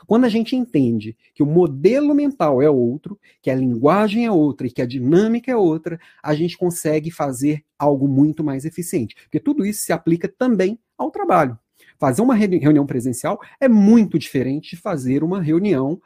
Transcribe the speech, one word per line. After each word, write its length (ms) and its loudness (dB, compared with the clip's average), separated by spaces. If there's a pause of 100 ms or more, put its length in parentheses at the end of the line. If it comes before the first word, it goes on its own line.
Quando 180 2
a 40 2
gente 260 -2
entende 640 -2 (180)
que 80 -4
o 40 2
modelo 680 2
mental 480 0
é 80 4
outro, 480 -2 (240)
que 80 -4
a 60 0
linguagem 680 0
é 60 -2
outra 380 0
e 20 -6
que 100 -10
a 60 -2
dinâmica 640 0
é 60 -2
outra, 420 -2 (240)
a 140 -2
gente 200 -4
consegue 540 -4
fazer 540 -4 (120)
algo 300 0
muito 380 2
mais 200 -6
eficiente. 600 -6
Porque 160 -6
tudo 260 -2
isso 140 -6
se 120 -6
aplica 360 -2
também 500 -2 (180)
ao 140 -6
trabalho. 480 0 (400)
Fazer 240 0
uma 140 2
reuni-, 220 0
reunião 280 4
presencial 540 -6 (180)
é 100 2
muito 520 6
diferente 560 -6
de 40 -20
fazer 440 -2
uma 180 -4
reunião 640 0